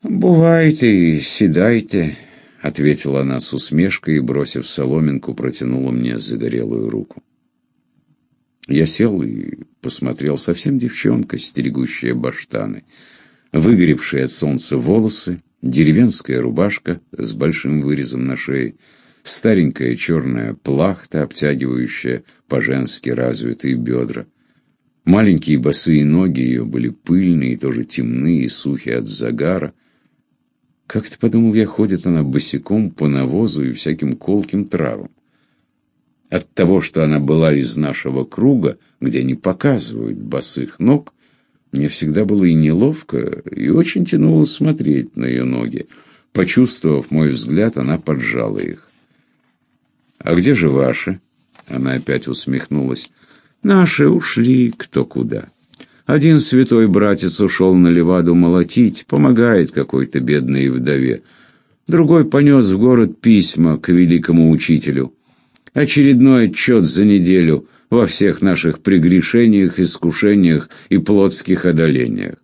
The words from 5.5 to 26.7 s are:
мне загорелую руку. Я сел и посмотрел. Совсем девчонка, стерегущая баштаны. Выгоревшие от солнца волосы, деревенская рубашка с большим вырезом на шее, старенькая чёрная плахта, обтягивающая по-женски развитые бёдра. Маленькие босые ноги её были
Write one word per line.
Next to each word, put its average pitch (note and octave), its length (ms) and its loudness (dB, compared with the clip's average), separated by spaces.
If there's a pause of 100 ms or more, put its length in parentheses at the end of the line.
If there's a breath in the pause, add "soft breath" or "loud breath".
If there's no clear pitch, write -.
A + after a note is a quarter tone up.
мне A#1+ 260 -4
загорелую A1+ 720 -6
руку. - 320 -10 (1500)
Я D#2 160 2
сел G#2 380 -2
и G#1+ 380 -8 (200)
посмотрел. C#2 560 -6
Совсем - 420 -4
девчонка, - 600 -2
стерегущая - 760 -6
баштаны. A#1 680 -8 (680 soft breath)
Выгоревшие D#2 720 2
от B1+ 60 -6
солнца C#2+ 460 -4
волосы, F2+ 640 -2 (220)
деревенская D#2 800 2
рубашка D#2+ 580 -4 (160)
с A1+ 160 -8
большим D2 480 -2
вырезом C#2 440 -2
на C2 120 -4
шее, C2 380 -6 (480 soft breath)
старенькая C#2+ 720 0
чёрная B1 560 -4
плахта, D#2 680 -2
обтягивающая B1+ 1000 -4 (220 soft breath)
по-женски C2 640 -4
развитые A#1+ 680 -4
бёдра. A#1 500 -6 (800)
Маленькие E2+ 500 2
босые D2 480 0
ноги D#2 360 0
её B1 260 -2
были A#1+ 240 -6